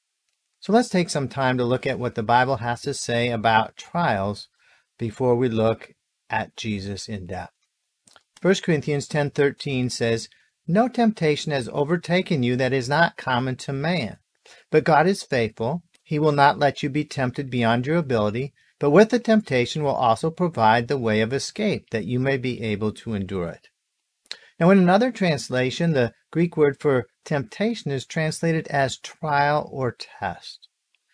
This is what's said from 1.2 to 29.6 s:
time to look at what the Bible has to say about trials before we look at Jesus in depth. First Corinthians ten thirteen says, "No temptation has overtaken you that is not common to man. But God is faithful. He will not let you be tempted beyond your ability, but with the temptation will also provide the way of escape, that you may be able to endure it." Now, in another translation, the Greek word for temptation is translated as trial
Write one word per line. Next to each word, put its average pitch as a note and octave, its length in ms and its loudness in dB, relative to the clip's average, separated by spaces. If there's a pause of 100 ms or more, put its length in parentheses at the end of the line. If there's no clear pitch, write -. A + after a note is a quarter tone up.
time C3 320 0
to B2 40 0
look A#2+ 220 0
at B2+ 140 -2
what A#2+ 160 -4
the A2+ 80 -4
Bible B2+ 320 2
has A#2 260 -6
to C#3 140 -6
say A#2+ 340 -2
about A2 480 2
trials G#2 680 -4 (500)
before A#2+ 380 0
we B2 140 0
look A2 440 0 (380)
at A2 260 -6
Jesus G2+ 500 -8
in G2 200 -10
depth. F2+ 260 -10 (880)
First F#3 220 2
Corinthians D3 440 -2
ten C#3+ 220 -2
thirteen C3+ 640 -2
says, A#2 380 -2 (360)
"No G#3 220 2
temptation E3+ 640 0
has C3 200 -4
overtaken E3+ 720 0
you B2 140 2
that B2+ 180 0
is B2+ 160 -2
not D#3+ 280 0
common B2+ 400 -2
to - 140 -10
man. C#3 460 -4 (540)
But D3+ 120 4
God D3+ 220 6
is G3 160 0
faithful. A#2+ 640 -2 (180)
He D#3 160 -6
will D3+ 140 4
not C#3+ 260 4
let C#3 240 0
you D3 80 -2
be D3+ 160 -2
tempted C3 460 -4
beyond A#2+ 340 2
your D#3 120 0
ability, B2 580 -2 (240)
but D3 100 2
with G#3 220 6
the B3 80 0
temptation D3+ 640 0
will C#3 100 0
also B2 380 2
provide B2 560 2
the C#3+ 100 0
way A2 240 2
of A#2 100 0
escape, - 600 -4
that G#2+ 140 -4
you B2 140 -2
may C3+ 160 0
be B2 280 -6
able G#2+ 280 -2
to A2+ 220 -10
endure F#2+ 340 -4
it." - 220 -14 (880)
Now, E3+ 120 6
in G3 80 8
another G3 320 4
translation, D3+ 800 -2
the A#2+ 200 2 (180)
Greek E3+ 260 0
word C#3+ 220 2
for C3 260 0 (180)
temptation D#3 680 -4
is C#3 160 -6
translated D#3+ 640 -2
as C#3 280 -2
trial D3 720 -2